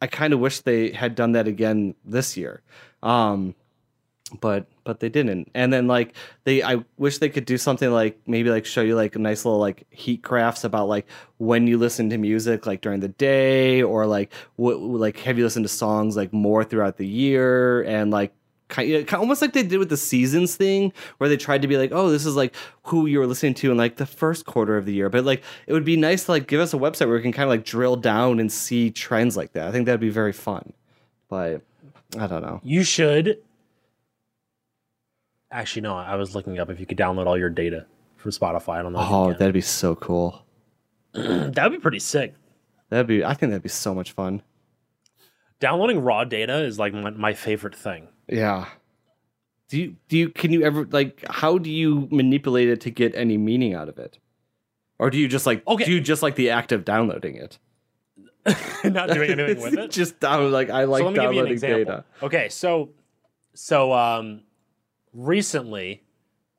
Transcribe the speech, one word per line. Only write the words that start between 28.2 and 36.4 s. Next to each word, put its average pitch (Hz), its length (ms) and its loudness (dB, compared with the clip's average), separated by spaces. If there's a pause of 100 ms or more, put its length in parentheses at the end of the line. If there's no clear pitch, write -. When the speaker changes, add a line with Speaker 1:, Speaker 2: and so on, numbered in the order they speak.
Speaker 1:
and 110 100 0
see 117 420 -2
trends 113 440 0
like 82 180 -6
that. 80 140 -6
I 98 60 -6
think 123 140 -2
that'd 120 120 2
be 113 100 0
very 107 220 0
fun. - 400 -8 (560)
But 85 360 -6 (540)
I 107 100 -4
don't 85 140 -6
know. 87 220 -10
Speaker 2:
You 160 200 0
should. 160 560 2 (2250)
Actually, 113 280 -8
no, 101 160 -6
I 90 180 -8
was 98 180 -4
looking 95 260 -8